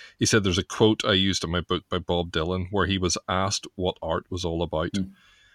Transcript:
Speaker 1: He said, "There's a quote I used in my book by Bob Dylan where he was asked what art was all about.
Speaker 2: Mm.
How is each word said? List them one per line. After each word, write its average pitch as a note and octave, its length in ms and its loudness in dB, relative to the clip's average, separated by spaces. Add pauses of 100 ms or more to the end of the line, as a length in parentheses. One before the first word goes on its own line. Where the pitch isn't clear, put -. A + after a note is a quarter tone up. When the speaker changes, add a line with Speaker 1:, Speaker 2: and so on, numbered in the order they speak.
(180)
Speaker 1:
He B2 80 2
said, A2 160 4
"There's F#2+ 160 2
a F#2+ 60 0
quote A2 400 2
I A2 80 2
used F#2+ 320 2
in D#2+ 60 -2
my F2 100 0
book E2 280 -2
by F2+ 100 -4
Bob F2 340 -2
Dylan F2 380 -2
where G2 160 2
he F#2 120 0
was F2+ 200 0 (100)
asked F#2+ 380 -2 (100)
what F2+ 260 -2
art E2 280 -2
was F2 140 -6
all E2 180 -2
about. D#2+ 300 -2
Speaker 2:
Mm. F#2+ 180 -4 (440)